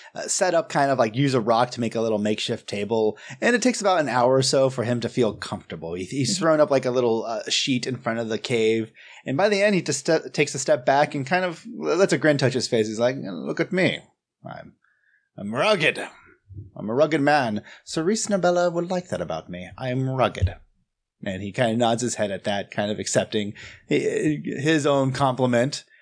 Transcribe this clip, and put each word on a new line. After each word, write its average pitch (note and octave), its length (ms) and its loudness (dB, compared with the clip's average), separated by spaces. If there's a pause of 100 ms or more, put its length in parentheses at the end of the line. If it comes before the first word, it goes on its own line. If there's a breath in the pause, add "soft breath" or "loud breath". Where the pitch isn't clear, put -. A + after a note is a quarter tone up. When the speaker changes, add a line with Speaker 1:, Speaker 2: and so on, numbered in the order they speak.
(140 loud breath)
Speaker 1:
uh, - 80 -8
set F3+ 320 0
up D#3+ 160 0
kind C#3 200 2
of, C3+ 80 2
like, A2+ 160 2
use C3+ 200 2
a B2+ 60 4
rock A#2 320 2
to - 100 -6
make A2 120 -2
a A2+ 60 -2
little A2 180 2
makeshift G#2+ 480 -2
table. G#2+ 520 0 (240 loud breath)
And A#3 120 4
it A#3 60 2
takes A#3+ 220 0
about F#3 180 4
an C#3+ 80 0
hour B2 280 4
or C3+ 60 4
so C3+ 280 4
for B2+ 140 -4
him A#2+ 160 0
to A2+ 100 -2
feel A2 240 0
comfortable. E2 580 -10
He, F#2 120 -6
he's C3 320 -2
Speaker 2:
Mm-hmm. F3 60 -6
Speaker 1:
thrown D#3 180 4
up, D3 100 4
like, C3+ 160 2
a B2+ 40 0
little, A#2 360 2
uh, A2+ 240 -6
sheet B2 360 -2
in C3 100 -4
front A2+ 240 -4
of A2+ 100 -4
the A2 80 -2
cave. A2+ 520 0 (360 loud breath)
And C3 100 -4
by G3 140 4
the G3+ 120 0
end, G#3 120 4
he E3+ 80 2
just D3 180 -4
ste-, D#3+ 320 0
takes D3+ 220 0
a C#3+ 40 -6
step C#3 280 0
back D3 280 4
and C3+ 120 -6
kind F3+ 180 0
of F3 220 -6 (100)
lets E3 380 2
a D#3+ 40 4
grin D3+ 200 4
touch C3+ 160 2
his A#2 140 -2
face. A2 200 2
He's G#2+ 120 -6
like, B2+ 200 2
"Look D3 400 -6
at E3 120 -4
me. D#3+ 260 2 (480)
I'm, - 300 -16 (600)
I'm G2+ 180 -10
rugged." D#3 440 2 (760 loud breath)
I'm G2+ 140 -6
a A2+ 40 -2
rugged D3+ 260 2
man. C#3 420 2 (220 loud breath)
Cerise G3 460 -2
Nabella F3 400 2
would F3 200 -2
like F3+ 180 -4
that E2+ 120 -4
about E2 300 -8
me. F2+ 260 -12
I B2+ 140 -6
am C3 180 -2
rugged. B2 460 0 (680)
And F#2+ 200 -6
he G2+ 100 -8
kinda A#2 240 0
nods A#2 260 2
his A#2+ 120 -4
head G#2 160 -2
at F#2+ 140 -8
that, G2+ 260 -4
kind G#2 200 -4
of G2+ 80 -6
accepting G#2 560 -2 (340 loud breath)
hi-, D3 540 0
his D3+ 440 0
own C3+ 260 2
compliment. B2+ 720 0 (180 loud breath)